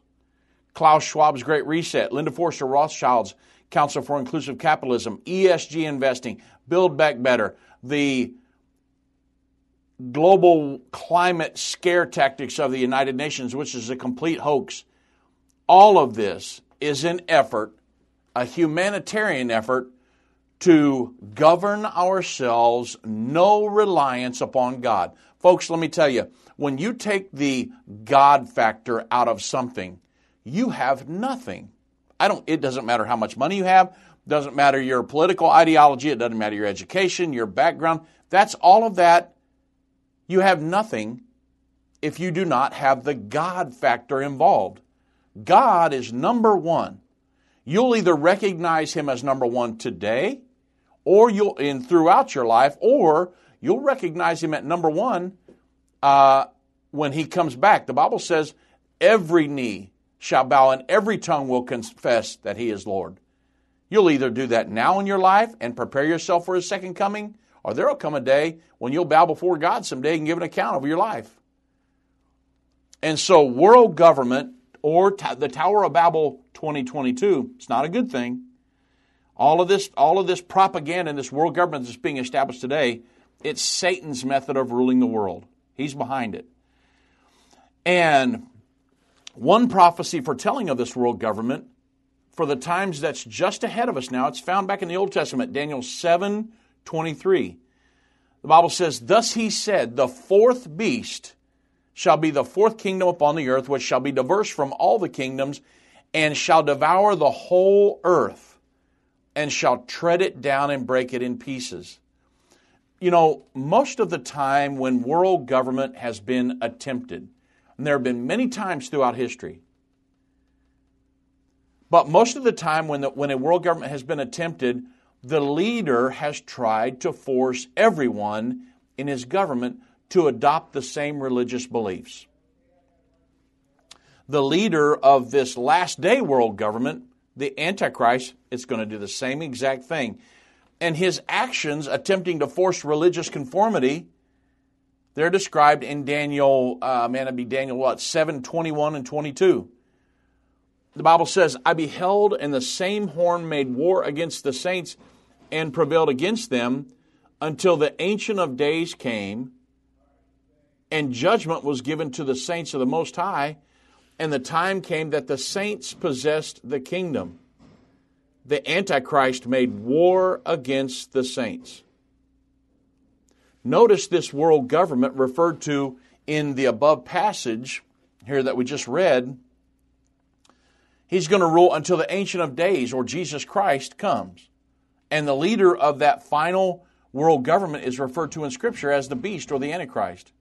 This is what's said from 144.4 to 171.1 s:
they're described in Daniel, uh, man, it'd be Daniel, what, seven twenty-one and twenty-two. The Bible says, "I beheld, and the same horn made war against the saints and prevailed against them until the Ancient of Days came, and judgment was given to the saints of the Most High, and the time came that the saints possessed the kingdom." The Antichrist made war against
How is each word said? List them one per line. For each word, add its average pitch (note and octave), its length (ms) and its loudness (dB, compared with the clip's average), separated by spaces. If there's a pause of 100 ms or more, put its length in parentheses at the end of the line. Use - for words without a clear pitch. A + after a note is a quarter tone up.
they're D#3 140 0
described D3+ 540 4
in C#3+ 220 -8
Daniel, C#3 760 0
uh, A#2+ 280 -2
man, C3 140 -4
it'd C3 120 -6
be B2 80 -8
Daniel, C3 340 -6
what, B2+ 220 0
seven D#3 420 -2
twenty-one D#3 540 -4
and C3+ 100 -10
twenty-two. D3 640 0 (1300)
The D3 80 -12
Bible E3 220 6
says, D#3 400 2
"I E3+ 80 4
beheld, F#3 600 0
and D3 200 -6
the C3 80 -2
same G3 480 -6
horn F3 380 -2
made C#3 280 -4
war F3 280 2
against D3+ 400 -6
the C3+ 100 -2
saints F3+ 440 -6 (540)
and D#3 220 -6
prevailed D#3+ 360 2
against F3 400 -2
them B2+ 380 -2 (540)
until D#3+ 360 0
the D3 240 -2
Ancient G#3 380 -4
of C#3 180 -2
Days D#3+ 360 -2
came, A2+ 580 -8 (1400)
and D3 220 -2
judgment D#3+ 500 -2
was C3+ 180 -4
given D3+ 300 -6
to D#3+ 120 -10
the C3 120 -2
saints E3+ 380 -8
of C#3+ 60 -6
the B2+ 60 0
Most D#3 300 -4
High, D#3 420 -4 (600)
and D#3+ 140 -4
the C#3 80 -2
time F3 420 -4
came D#3 280 -6
that C#3 180 -4
the C#3+ 100 -4
saints G3+ 560 -8
possessed D3+ 720 -4
the C3 160 -6
kingdom." C3 600 -8 (1080)
The C#3 240 -4
Antichrist C#3 760 0
made B2 340 0
war F3+ 640 2
against C3+ 680 -4